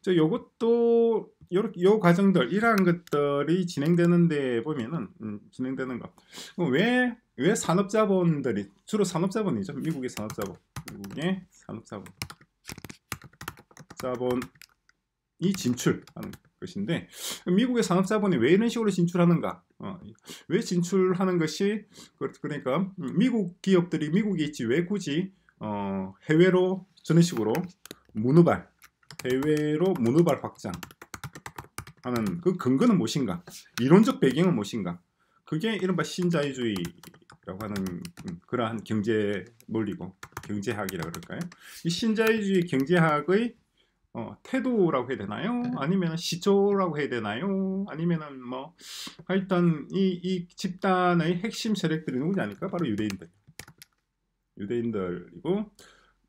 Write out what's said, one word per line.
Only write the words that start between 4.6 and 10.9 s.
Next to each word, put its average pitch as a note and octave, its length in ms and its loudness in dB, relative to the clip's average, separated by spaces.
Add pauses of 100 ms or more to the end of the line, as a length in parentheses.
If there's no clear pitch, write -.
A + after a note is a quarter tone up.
보면은, C3+ 440 -6 (140)
음, G#2 180 -8 (120)
진행되는 B2+ 480 -6
거. - 140 -14 (420)
그럼 E3 160 0
왜, A#3+ 460 2 (200)
왜 E3+ 180 2
산업자본들이, F#3 1120 0 (160)
주로 G#3 180 0
산업자본이죠. F3+ 680 -2
미국의 C3+ 360 -4
산업자본. G#2 460 -8 (380)